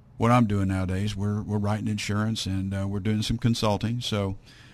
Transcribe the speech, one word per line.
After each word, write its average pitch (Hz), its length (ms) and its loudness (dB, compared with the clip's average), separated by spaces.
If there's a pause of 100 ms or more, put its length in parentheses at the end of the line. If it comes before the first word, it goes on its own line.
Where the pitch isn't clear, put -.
(160)
what 117 140 2
I'm 120 160 6
doing 101 220 0
nowadays. 95 480 0
We're, 104 260 -2
we're 104 160 -2
writing 104 300 0
insurance, 107 580 -2
and, 95 280 -2
uh, 98 120 -2
we're 98 140 -4
doing 107 220 0
some 113 160 -2
consulting. 113 600 2
So, 101 360 -2 (380)